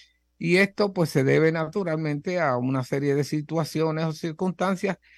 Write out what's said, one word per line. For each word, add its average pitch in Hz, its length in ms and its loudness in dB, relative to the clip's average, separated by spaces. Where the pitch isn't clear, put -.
Y 170 180 2
esto, 202 340 2
pues, 180 200 0
se 139 120 2
debe 147 280 4
naturalmente 160 880 -2
a 139 180 2
una 131 260 0
serie 139 300 0
de 143 100 2
situaciones 156 800 -2
o 160 80 -2
circunstancias 185 840 -4